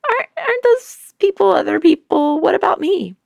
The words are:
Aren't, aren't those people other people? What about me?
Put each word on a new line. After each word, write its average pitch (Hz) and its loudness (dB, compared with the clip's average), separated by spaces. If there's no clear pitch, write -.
Aren't, 494 -4
aren't 494 -4
those - -2
people 392 2
other - 0
people? 294 0
What - 2
about - 0
me? 302 -2